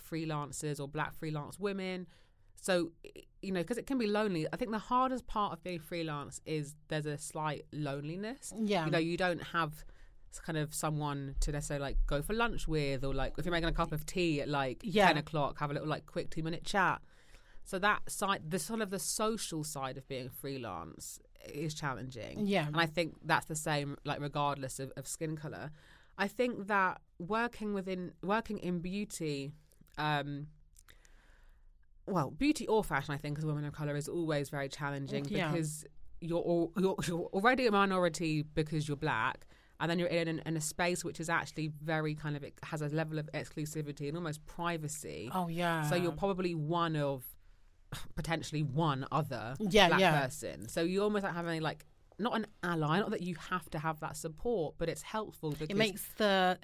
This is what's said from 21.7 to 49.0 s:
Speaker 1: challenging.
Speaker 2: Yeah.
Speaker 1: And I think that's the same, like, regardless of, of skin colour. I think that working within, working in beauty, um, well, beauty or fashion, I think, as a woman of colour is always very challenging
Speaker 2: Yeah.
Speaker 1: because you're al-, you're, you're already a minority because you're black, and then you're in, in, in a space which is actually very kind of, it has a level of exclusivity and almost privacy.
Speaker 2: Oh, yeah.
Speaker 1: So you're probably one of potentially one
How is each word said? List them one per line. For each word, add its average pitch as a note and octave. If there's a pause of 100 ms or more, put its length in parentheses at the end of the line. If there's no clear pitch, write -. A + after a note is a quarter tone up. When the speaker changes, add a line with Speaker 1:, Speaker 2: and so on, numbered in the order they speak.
Speaker 1:
challenging. B2+
Speaker 2:
Yeah. G3
Speaker 1:
And D3+
I E3+
think D#3+
that's D#3+
the D#3+
same, D3
like, C#3+
regardless C#3+
of, C3+
of C3+
skin D#3+
colour. C3+ (460)
I G3
think G3+
that F#3+ (200)
working G#3+
within, F#3
working G#3+
in F3
beauty, D#3+ (440)
um, D3 (1600)
well, E3
beauty C4
or G#3+
fashion, D3
I C#3
think, D3
as D#3
a -
woman D3
of D3
colour D3
is D3
always D#3
very C#3
challenging C#3
Speaker 2:
Yeah. E3
Speaker 1:
because D#3+ (360)
you're E3+
al-, E3+
you're, F#3 (100)
you're E3+
already B3
a A3
minority F3+
because D#3
you're C#3+
black, B2+ (340)
and D#3+
then E3+
you're F3
in, E3
in, D#3+
in D#3+
a D#3+
space F3
which D#3
is E3
actually D#3+
very D#3
kind D3+
of, C#3+
it B2 (100)
has D3+
a D3+
level D#3
of D3+
exclusivity D3
and D3
almost D#3
privacy. D3+
Speaker 2:
Oh, F3+
yeah. E3
Speaker 1:
So E3
you're F3
probably F#3
one E3
of C#3 (920)
potentially D#3
one C#3+